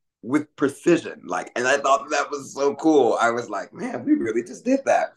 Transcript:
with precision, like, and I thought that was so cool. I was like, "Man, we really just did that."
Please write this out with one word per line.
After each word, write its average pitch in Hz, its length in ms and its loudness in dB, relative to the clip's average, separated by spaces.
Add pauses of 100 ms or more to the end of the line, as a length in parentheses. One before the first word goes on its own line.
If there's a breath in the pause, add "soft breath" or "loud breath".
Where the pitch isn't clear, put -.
(200)
with 143 360 -4
precision, 135 680 0
like, 87 320 -8
and 123 100 -2
I 139 120 4
thought 139 320 0
that 143 200 -2
was 135 220 -10
so 139 220 0
cool. 139 440 4
I 117 120 2
was 120 180 -4
like, 98 240 -8
"Man, 180 320 -10
we 294 80 0
really - 300 2
just - 240 -16
did 269 180 2
that." - 320 0